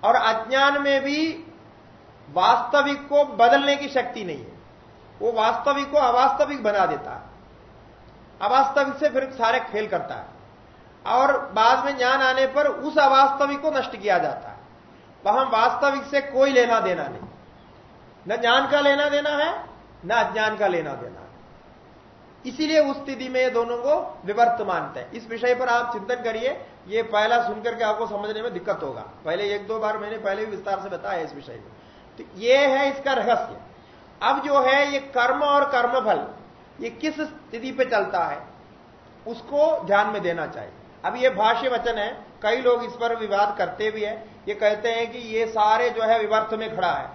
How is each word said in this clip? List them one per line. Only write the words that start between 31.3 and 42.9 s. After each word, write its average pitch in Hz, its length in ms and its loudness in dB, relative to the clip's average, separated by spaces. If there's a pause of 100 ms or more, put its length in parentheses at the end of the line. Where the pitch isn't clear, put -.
विषय 139 160 -18
में। 107 200 -18 (460)
तो - 220 -18
ये 262 280 4
है 269 320 0
इसका 269 140 -2
रहस्य। 233 440 0 (640)
अब 277 240 0
जो 277 140 4
है 277 300 4
ये 277 80 -2
कर्म 269 440 0
और 285 220 4
कर्मफल, 240 600 0 (540)
ये 233 80 -8
किस 302 320 -6
स्थिति 262 500 -10
पे 240 140 0
चलता 190 380 0
है, 147 240 -8 (800)
उसको 294 560 0
ध्यान 202 240 2
में 208 140 -6
देना 170 260 -4
चाहिए। 104 240 -14 (340)
अब 202 100 -4
ये 254 140 2
भाष्य 226 400 2
वचन 233 280 -2
है, 214 280 -8 (180)
कई 220 140 2
लोग 247 260 2
इस - 100 -10